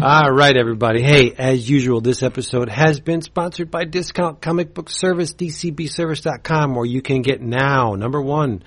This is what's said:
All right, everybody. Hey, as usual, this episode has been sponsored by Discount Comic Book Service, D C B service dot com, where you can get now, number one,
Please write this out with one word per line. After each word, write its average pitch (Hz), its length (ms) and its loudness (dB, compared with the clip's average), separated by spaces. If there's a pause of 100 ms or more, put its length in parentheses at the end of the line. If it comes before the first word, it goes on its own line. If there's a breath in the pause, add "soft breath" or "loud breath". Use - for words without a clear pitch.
All 143 300 4
right, 139 240 6
everybody. 117 480 0
Hey, 139 340 6
as 127 320 0
usual, 127 300 2
this 120 240 0
episode 123 460 -4
has 151 320 2
been 165 200 -2
sponsored 170 480 -6
by 170 140 -4
Discount 170 580 -4
Comic 165 320 -2
Book 165 160 -12
Service, 175 440 -2
D 175 160 -6
C 165 220 -6
B 151 160 -8
service 160 340 -4
dot 147 200 -6
com, 151 340 0
where 120 100 -2
you 123 160 -2
can 131 220 0
get 131 180 0
now, 127 540 0
number 127 260 -4
one, 139 460 -2